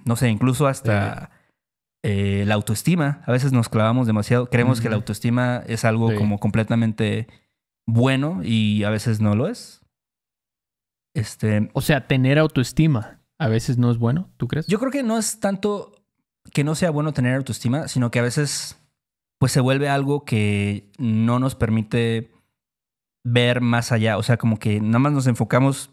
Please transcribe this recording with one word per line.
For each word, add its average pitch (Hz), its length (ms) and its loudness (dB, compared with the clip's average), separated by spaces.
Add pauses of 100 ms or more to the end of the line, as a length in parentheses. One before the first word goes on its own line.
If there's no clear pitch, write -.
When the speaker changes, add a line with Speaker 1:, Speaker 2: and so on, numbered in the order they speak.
Speaker 1:
no 117 100 0
sé, 120 140 2
incluso 127 380 2
hasta, 107 640 -2
Speaker 2:
Sí. - 800 -10
Speaker 1:
eh, 98 340 0
la 107 80 2
autoestima. 143 720 0
A 120 60 -2
veces 131 200 0
nos 120 160 2
clavamos 113 380 2
demasiado. 113 460 0
Creemos 117 280 2
que 117 100 -2
la 110 80 -2
Speaker 2:
Ujú. 104 40 -2
Speaker 1:
autoestima 123 640 -2
es 113 200 -4
algo 113 260 2
Speaker 2:
Sí. 107 60 -2
Speaker 1:
como 104 220 0
completamente 110 880 0 (600)
bueno 135 560 0
y 107 400 0
a 104 80 0
veces 110 300 -2
no 104 140 2
lo 131 120 0
es. - 340 -12 (1300)
Este 107 580 -2
Speaker 2:
O 139 80 -2
sea, 139 260 0
tener 131 320 2
autoestima 151 840 0 (160)
a 147 120 -2
veces 117 280 0
no 120 140 4
es 117 60 0
bueno, 123 400 -2
¿tú 120 100 -4
crees? 156 200 -4
Speaker 1:
Yo 196 120 0
creo 262 120 -2
que 277 120 -4
no 226 140 0
es - 240 -4
tanto 202 500 -4 (640)
que 147 100 0
no 151 120 0
sea 180 140 0
bueno 147 240 -2
tener 127 220 0
autoestima, 131 540 -4
sino 120 220 0
que 123 80 0
a - 20 2
veces, 143 560 -4 (640)
pues, - 120 2
se 143 80 2
vuelve 135 300 2
algo 139 340 0
que 104 680 -2 (100)
no 113 400 2
nos 131 160 -2
permite 113 760 -2 (960)
ver 120 340 2
más 120 320 0
allá. 110 260 2
O - 60 -2
sea, 120 140 2
como 113 220 0
que 107 200 0
nada 110 200 2
más 143 120 2
nos 131 160 0
enfocamos, 127 640 0